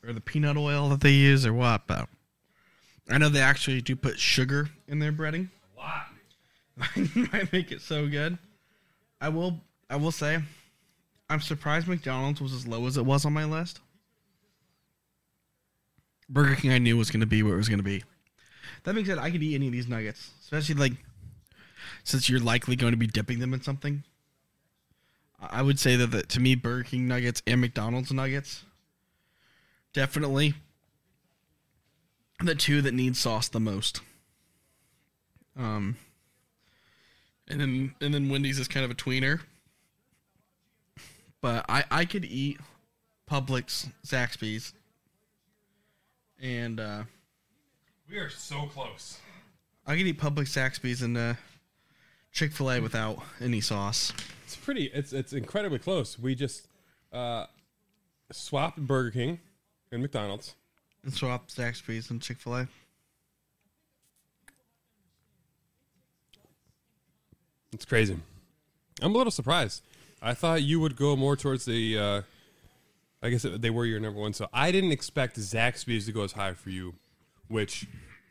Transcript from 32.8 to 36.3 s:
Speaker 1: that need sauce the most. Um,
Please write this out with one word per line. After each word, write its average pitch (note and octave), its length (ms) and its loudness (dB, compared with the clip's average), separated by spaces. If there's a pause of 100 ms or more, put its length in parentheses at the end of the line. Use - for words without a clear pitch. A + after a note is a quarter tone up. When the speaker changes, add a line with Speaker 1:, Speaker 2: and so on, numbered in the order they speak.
Speaker 1:
that C3+ 120 2
need B2+ 240 2
sauce A#2 320 0
the A#2+ 100 -2
most. G#2 420 -2 (1600)
Um, G#2+ 400 -2 (1500)